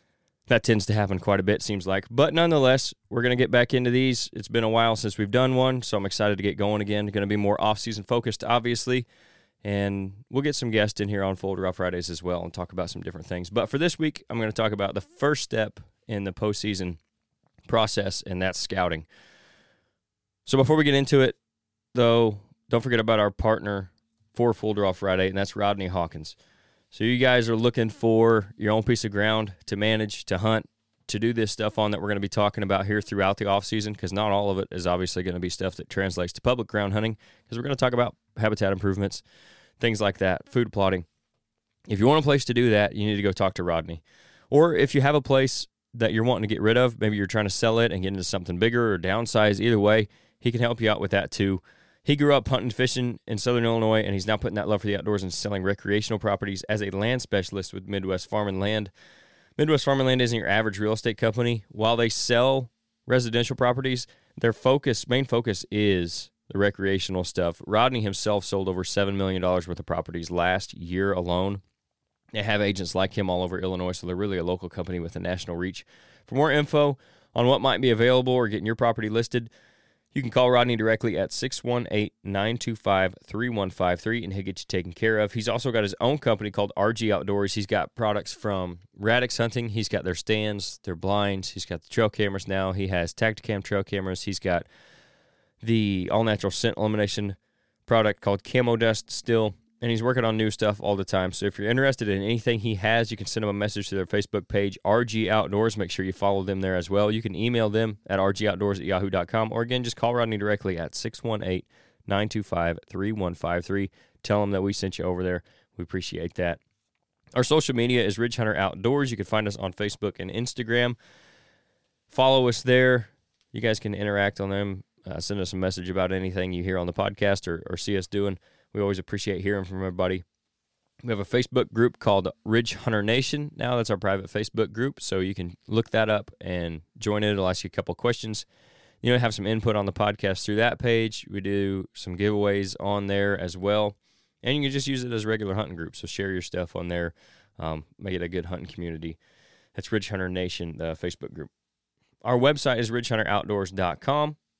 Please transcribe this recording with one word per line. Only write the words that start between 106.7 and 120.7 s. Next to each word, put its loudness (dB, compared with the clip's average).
as -4
well. 2
You -2
can -6
email 0
them 0
at 0
R 2
G -2
outdoors 0
at -8
yahoo 0
dot 0
com, -2
or -2
again, -2
just -6
call 0
Rodney 0
directly -2
at -8
six -8
one -4
eight, -4
nine 0
two -6
five, -2
three -4
one -4
five -2
three. -4
Tell 2
him 0
that 0
we 0
sent -4
you -4
over -2
there. -2
We -8
appreciate -8
that. -2
Our 2
social 2
media 2
is 0
Ridge -2
Hunter 0
Outdoors. 0
You -6
can -4
find 0
us -6
on -6
Facebook -4
and -8
Instagram. -2